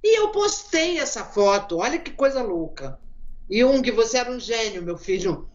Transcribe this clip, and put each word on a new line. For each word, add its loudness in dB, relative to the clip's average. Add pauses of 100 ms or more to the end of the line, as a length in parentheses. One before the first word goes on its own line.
E 6
eu 2
postei 0
essa -4
foto, 2
olha 0
que -8
coisa 0
louca. -6 (520)
Jung, 4
você 2
era -2
um -8
gênio, -4
meu -6
filho. -2